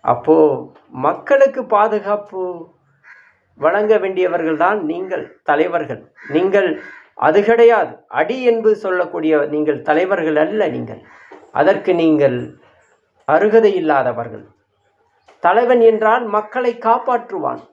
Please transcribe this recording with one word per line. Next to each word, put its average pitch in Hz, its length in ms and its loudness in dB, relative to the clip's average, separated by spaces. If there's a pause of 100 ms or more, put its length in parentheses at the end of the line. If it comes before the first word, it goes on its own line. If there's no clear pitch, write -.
அப்போ 135 320 2 (540)
மக்களுக்கு 254 760 0
பாதுகாப்பு 208 760 -2 (1120)
வழங்க 208 420 2
வேண்டியவர்கள் 180 600 -2
தான் 185 260 0
நீங்கள் 175 600 -8
தலைவர்கள். 151 680 -2 (160)
நீங்கள் 185 540 0 (340)
அது 175 280 2
கிடையாது. 226 540 4 (100)
அடி 208 360 -4
என்பது 226 320 2
சொல்லக்கூடிய 175 720 -2
நீங்கள் 151 360 -4
தலைவர்கள் 160 540 -2
அல்ல. 165 320 0
நீங்கள் 123 340 -10 (500)
அதற்கு 175 440 0
நீங்கள் 147 420 2 (920)
அருகதை 202 480 2
இல்லாதவர்கள். 120 720 -4 (920)
தலைவன் 233 420 2
என்றால் 226 440 2
மக்களை 233 520 -4
காப்பாற்றுவான். 226 840 -2 (120)